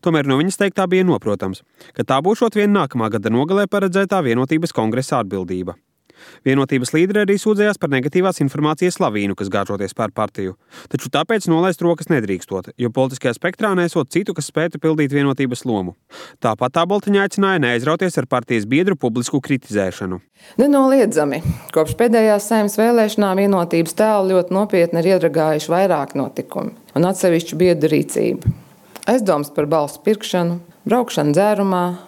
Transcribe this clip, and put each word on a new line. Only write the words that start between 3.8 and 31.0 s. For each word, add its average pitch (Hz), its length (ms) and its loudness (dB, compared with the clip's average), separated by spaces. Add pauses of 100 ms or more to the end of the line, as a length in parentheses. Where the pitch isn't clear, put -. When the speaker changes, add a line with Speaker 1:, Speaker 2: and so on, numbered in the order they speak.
Speaker 1:
Vienotības 135 540 0
kongresa 117 480 0
atbildība. 92 500 -6 (680)
Vienotības 135 540 0
līderi 190 260 2
arī 202 160 2
sūdzējās 208 400 0
par 147 140 -2
negatīvās 156 500 0
informācijas 151 560 0
lavīnu, 104 400 -2
kas 98 160 -6
gāžoties 98 400 -4
pār 110 160 -4
partiju. 98 460 -6 (340)
Taču - 240 -6
tāpēc 185 320 0
nolaist 170 380 0
rokas 170 260 0
nedrīkstot, 98 640 -2
jo 120 160 -2
politiskajā 131 460 -2
spektrā 185 420 -2
nesot 170 320 -2
citu, 175 240 -2
kas 151 160 -8
spētu 165 320 -4
pildīt 156 320 0
Vienotības 139 480 0
lomu. 95 320 -4 (480)
Tāpat 123 400 0
Aboltiņa 196 400 0
aicināja 196 400 0
neaizrauties 143 560 0
ar 135 80 -4
partijas 120 400 -2
biedru 170 320 2
publisku 123 400 -2
kritizēšanu. 98 800 -4 (400)
Speaker 2:
Nenoliedzami, 254 800 2 (320)
kopš 156 320 0
pēdējās 220 480 2
Saeimas 208 320 2
vēlēšanām 214 640 2
Vienotības 170 500 0
tēlu 202 400 2
ļoti 180 240 2
nopietni 170 460 2
ir 190 100 4
iedragājuši 156 560 0
vairāk 170 480 0
notikumi - 560 -6 (240)
un 175 140 4
atsevišķu 165 500 0
biedru 160 320 4
rīcība. 120 560 0 (560)
Aizdomas 190 480 0
par 147 160 -2
balsu 147 320 -2
pirkšanu, 175 560 -2 (240)
braukšanu 170 560 0